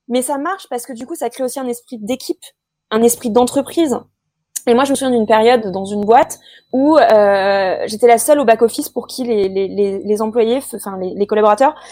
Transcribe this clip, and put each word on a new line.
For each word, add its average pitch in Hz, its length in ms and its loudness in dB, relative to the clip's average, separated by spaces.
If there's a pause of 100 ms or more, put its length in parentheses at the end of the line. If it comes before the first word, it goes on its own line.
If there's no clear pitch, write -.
mais 247 140 -2
ça 277 160 -4
marche 349 320 -8
parce 240 160 -10
que 269 80 -12
du 240 140 -14
coup, 330 80 -12
ça 240 160 -6
crée 254 120 -8
aussi 254 160 -6
un 254 80 -8
esprit 240 300 -10
d'équipe, 240 460 -8 (480)
un 220 100 0
esprit 233 300 0
d'entreprise. 254 640 0 (720)
Et 240 80 4
moi, 262 80 4
je 277 80 0
me 269 40 0
souviens 262 140 -2
d'une 240 160 0
période 220 460 2
dans 190 140 -6
une 208 200 -4
boîte 240 340 2 (320)
où, 285 260 2
euh, 202 800 4 (100)
j'étais 220 180 0
la 233 140 6
seule 294 200 2
au 269 60 0
back-office 226 440 2
pour - 180 -10
qui - 160 -10
les, 208 260 -2
les, 190 180 -4
les, 196 360 -4
les 208 180 -2
employés, 226 380 0
f-, 247 160 -12
enfin, 196 240 -10
les, 185 160 -8
les 202 100 -2
collaborateurs 214 480 2 (180)